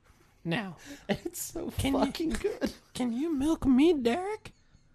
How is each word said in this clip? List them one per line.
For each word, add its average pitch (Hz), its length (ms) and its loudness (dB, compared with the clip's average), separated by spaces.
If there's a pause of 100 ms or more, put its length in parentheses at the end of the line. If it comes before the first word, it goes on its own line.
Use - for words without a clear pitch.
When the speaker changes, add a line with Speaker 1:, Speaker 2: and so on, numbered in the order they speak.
(440)
Speaker 1:
Now, 170 340 -4 (160)
Speaker 2:
<laughs> - 160 -8
It's - 320 -6
so - 360 -8
Speaker 1:
can 269 160 0
you 269 60 2
Speaker 2:
fucking 311 320 0
good. - 420 -2 (200)
Speaker 1:
can 240 200 -2
you 311 220 -2
milk 302 300 0
me, 277 280 8
Derek? 339 600 -2 (420)